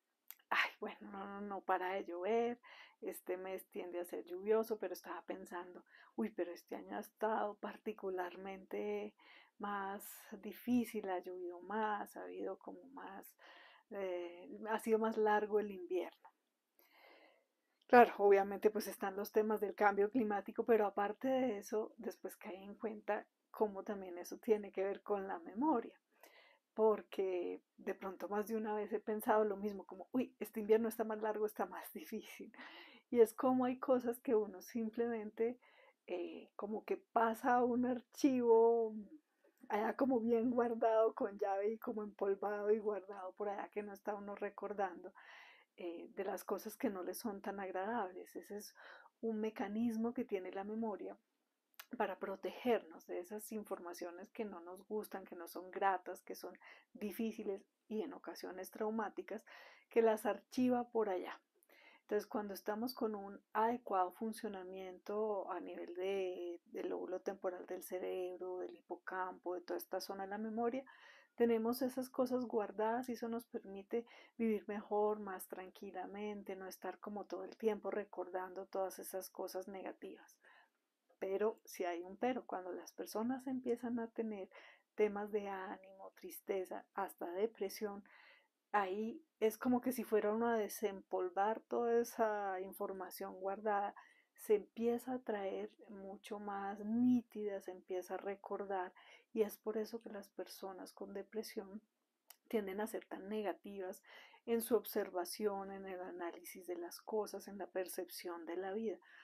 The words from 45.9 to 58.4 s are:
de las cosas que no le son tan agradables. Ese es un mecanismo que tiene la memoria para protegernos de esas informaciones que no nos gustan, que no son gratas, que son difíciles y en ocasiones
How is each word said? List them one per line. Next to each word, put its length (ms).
de 80
las 220
cosas 320
que 120
no 140
le 100
son 280
tan 180
agradables. 760
Ese 220
es 180
un 200
mecanismo 720
que 120
tiene 260
la 120
memoria 540
para 200
protegernos 920
de 120
esas 320
informaciones 800
que 140
no 160
nos 260
gustan, 380
que 100
no 120
son 240
gratas, 500
que 140
son 220
difíciles 720
y 140
en 120
ocasiones 580